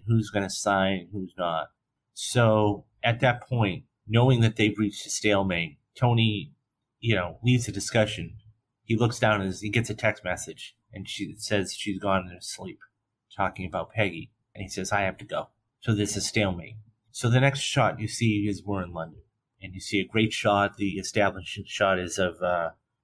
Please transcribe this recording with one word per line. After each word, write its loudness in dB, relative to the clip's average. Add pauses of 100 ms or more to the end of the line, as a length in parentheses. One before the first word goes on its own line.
who's 2
gonna -2
sign 0
and -12
who's -8
not. -2 (440)
So 2 (180)
at 0
that 2
point, -2 (220)
knowing 6
that 2
they've 2
reached -2
a -10
stalemate, 0 (160)
Tony, 2 (480)
you 2
know, -2
leaves 4
the -8
discussion. 0 (460)
He 0
looks 2
down 4
and -2
he -8
gets 0
a -6
text -2
message, -8 (160)
and -12
she -8
says -2
she's -6
gone 0
to -16
sleep, -12 (540)
talking -4
about -6
Peggy. -4 (240)
And -12
he -10
says, -6
"I 0
have -2
to -14
go." -6 (320)
So 0
there's 0
a -4
stalemate. -2 (360)
So 0
the 6
next 2
shot 0
you -6
see 0
is -4
we're -4
in -8
London. -10 (400)
And -14
you -12
see -2
a -4
great 0
shot. 2
The -4
establishing -2
shot 2
is -6
of, -2
uh, 0 (340)